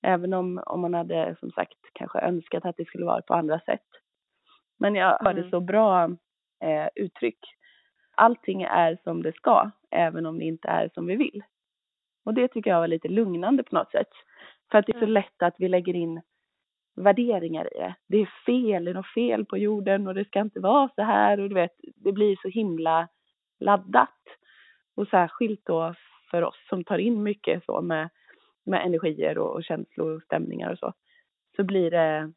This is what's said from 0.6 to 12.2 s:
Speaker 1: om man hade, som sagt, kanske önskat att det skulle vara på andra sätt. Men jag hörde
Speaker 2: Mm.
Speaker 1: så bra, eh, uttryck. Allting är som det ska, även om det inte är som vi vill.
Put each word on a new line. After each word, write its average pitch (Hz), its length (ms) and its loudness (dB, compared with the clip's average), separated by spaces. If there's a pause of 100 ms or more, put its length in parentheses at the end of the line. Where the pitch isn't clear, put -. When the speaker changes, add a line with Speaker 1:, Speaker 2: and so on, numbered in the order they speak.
Speaker 1:
om 175 160 -4
man 175 120 -2
hade, 170 460 -4
som - 120 -12
sagt, - 260 -6 (160)
kanske - 260 -8
önskat 175 460 -4
att 175 120 -8
det 170 80 -8
skulle 175 200 -10
vara - 160 -2
på - 120 -2
andra 165 260 0
sätt. - 260 -4 (920)
Men 208 160 0
jag 190 260 4
hörde 196 180 2
Speaker 2:
Mm. 180 120 -6
Speaker 1:
så 180 80 0
bra, 185 460 4 (580)
eh, 156 320 0
uttryck. 175 440 -4 (800)
Allting 202 460 2
är 170 400 2
som 170 200 -6
det 165 120 -4
ska, - 360 2 (200)
även 165 340 0
om 160 140 -6
det 165 60 -6
inte 165 220 -6
är 170 260 0
som 170 120 -8
vi 180 100 -2
vill. 226 280 -4 (840)